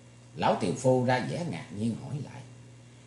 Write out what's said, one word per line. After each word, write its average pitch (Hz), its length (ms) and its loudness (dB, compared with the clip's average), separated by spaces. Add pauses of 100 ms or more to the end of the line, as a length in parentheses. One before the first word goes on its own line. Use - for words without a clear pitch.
(360)
Lão 143 240 2
tiều 95 120 0
phu 127 320 4
ra 127 260 2
vẻ 170 200 -4
ngạc 82 160 -8 (120)
nhiên 113 240 0
hỏi - 120 -8 (100)
lại: - 180 -14 (640)